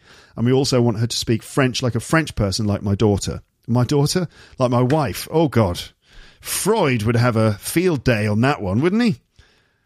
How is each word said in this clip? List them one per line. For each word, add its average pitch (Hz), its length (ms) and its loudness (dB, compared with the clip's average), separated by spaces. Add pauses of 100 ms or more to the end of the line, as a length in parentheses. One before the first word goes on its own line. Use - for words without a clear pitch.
(360)
And 113 100 -2
we 123 60 2
also 131 300 2
want 120 160 0
her 113 100 -2
to - 100 -6
speak 113 260 -2
French 131 400 -2
like 123 100 -2
a 120 60 -2
French 160 340 0
person, 104 320 -2
like 101 160 -2
my 101 140 0
daughter. 101 480 0 (240)
My 120 160 2
daughter? 147 440 0 (300)
Like 123 140 0
my 123 100 2
wife. 127 480 -2
Oh, 160 180 2
God. 104 320 0 (640)
Freud 160 640 0
would 117 120 0
have 117 200 2
a 110 180 2
field 165 500 -2
day 107 220 0
on 107 160 0
that 131 220 0
one, 98 180 0
wouldn't 190 220 0
he? 190 140 0 (680)